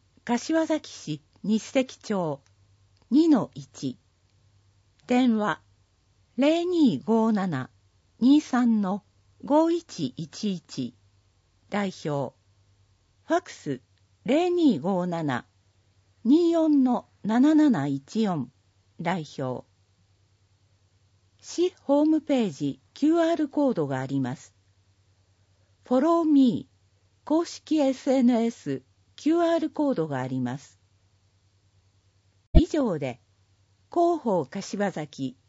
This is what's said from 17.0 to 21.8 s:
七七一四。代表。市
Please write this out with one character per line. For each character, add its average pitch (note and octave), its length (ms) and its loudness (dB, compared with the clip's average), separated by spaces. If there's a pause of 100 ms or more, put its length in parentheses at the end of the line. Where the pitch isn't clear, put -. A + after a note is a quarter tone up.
七 B3+ 320 4
七 A#3+ 320 4
一 C#3 360 -4
四。 E3 260 -2 (520)
代 E3+ 240 -4 (120)
表。 B2+ 280 -8 (1700)
市 - 340 -4 (100)